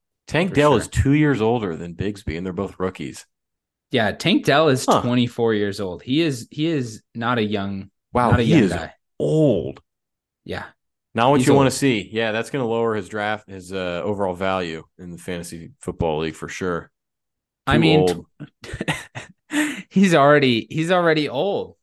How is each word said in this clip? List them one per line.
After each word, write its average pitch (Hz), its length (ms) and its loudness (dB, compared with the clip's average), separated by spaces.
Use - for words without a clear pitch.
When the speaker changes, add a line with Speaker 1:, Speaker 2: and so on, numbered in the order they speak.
Speaker 1:
Tank 175 220 0
Speaker 2:
For 139 60 -4
Speaker 1:
Dell 147 160 6
Speaker 2:
sure. 113 100 4
Speaker 1:
is - 80 -8
two 135 240 2
years 147 280 2
older 110 340 0
than 85 200 -10
Bigsby, 98 420 -6
and 90 80 -8
they're 92 80 -6
both 95 260 -6
rookies. 92 460 -8
Speaker 2:
Yeah, 110 200 2
Tank - 340 0
Dell 151 240 4
is 131 160 0
Speaker 1:
Huh. 160 160 4
Speaker 2:
twenty-four 120 520 0
years 104 260 -2
old. 90 240 -8
He 139 180 0
is, 139 300 -4
he 151 160 -4
is 123 360 -6
not 117 220 -2
a 110 60 2
young, 98 460 -6
Speaker 1:
Wow, 120 200 2
Speaker 2:
not 123 100 4
a - 20 2
Speaker 1:
he 117 80 2
Speaker 2:
young 151 120 6
Speaker 1:
is 90 100 2
Speaker 2:
guy. 80 200 -8
Speaker 1:
old. 147 600 0
Speaker 2:
Yeah. - 220 -10
Speaker 1:
Not 117 140 4
what 147 120 4
Speaker 2:
He's 131 60 0
Speaker 1:
you 143 60 4
wanna 139 140 6
Speaker 2:
old. 123 60 0
Speaker 1:
see. 120 380 0
Yeah, 110 200 -2
that's 113 180 -4
gonna 135 180 -4
lower 113 280 -2
his 95 120 -6
draft, 104 400 -6
his, 92 240 -16
uh, 90 320 -4
overall 98 300 -2
value 90 500 -4
in 87 140 -16
the 85 80 -16
fantasy 85 600 -12
football 78 400 -4
league 80 160 -6
for 78 140 -14
sure. 87 400 -6
Speaker 2:
I 139 80 2
Speaker 1:
Too 156 40 4
Speaker 2:
mean, 156 200 4
Speaker 1:
old. - 260 0
Speaker 2:
tw- - 300 -6
<laughs> 294 400 -4
he's 190 260 4
already, 139 540 6
he's 160 220 -2
already 160 380 2
old. 135 540 -4